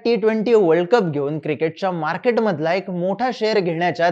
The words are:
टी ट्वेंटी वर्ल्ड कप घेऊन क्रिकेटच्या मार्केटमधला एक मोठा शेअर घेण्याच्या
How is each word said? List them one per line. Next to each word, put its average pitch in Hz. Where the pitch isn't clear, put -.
टी 233
ट्वेंटी 220
वर्ल्ड 175
कप 240
घेऊन 147
क्रिकेटच्या 156
मार्केटमधला 175
एक 196
मोठा 190
शेअर 220
घेण्याच्या 170